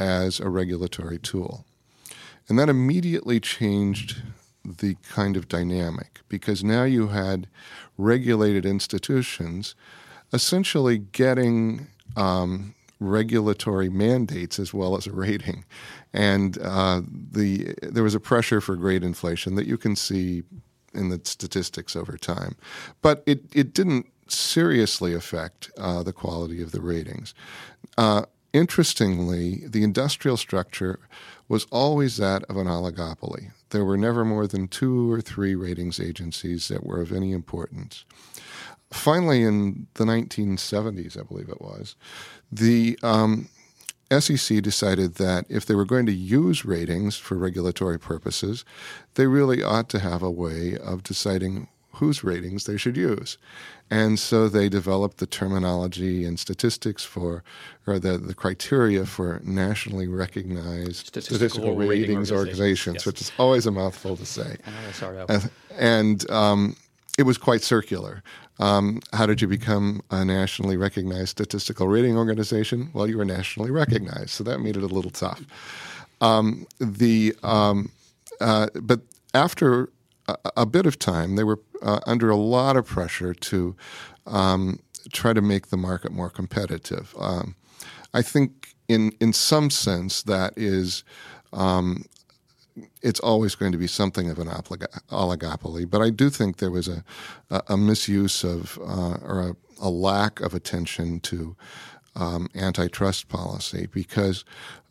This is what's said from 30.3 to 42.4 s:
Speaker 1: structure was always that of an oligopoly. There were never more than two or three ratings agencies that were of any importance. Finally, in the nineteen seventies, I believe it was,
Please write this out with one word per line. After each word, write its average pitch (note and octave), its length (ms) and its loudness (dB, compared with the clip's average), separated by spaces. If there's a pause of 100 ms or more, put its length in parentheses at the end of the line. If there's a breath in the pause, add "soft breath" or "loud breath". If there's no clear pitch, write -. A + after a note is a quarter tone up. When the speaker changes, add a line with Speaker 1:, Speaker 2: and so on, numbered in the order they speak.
Speaker 1:
structure F#2 640 -4 (500 loud breath)
was A2+ 220 0
always C3+ 460 2
that G2 280 0
of G2 120 -8
an F#2+ 100 0
oligopoly. E2+ 880 -6 (180)
There G#2 140 2
were G2 140 2
never A#2 260 2
more G#2+ 240 0
than F#2+ 180 -4
two B2 460 0
or A2+ 80 0
three G2 340 -2
ratings F2 460 -4
agencies F2 680 -6
that F#2+ 160 -6
were F2+ 160 -4
of E2+ 120 -4
any F#2+ 180 -2
importance. E2+ 760 -8 (840 loud breath)
Finally, D#3 520 4
in G#2 520 2
the A2 100 0
nineteen G#2+ 520 0
seventies, G2+ 600 -6
I G2+ 80 -12
believe F#2+ 240 -12
it - 120 -14
was, G1+ 360 -16 (560 loud breath)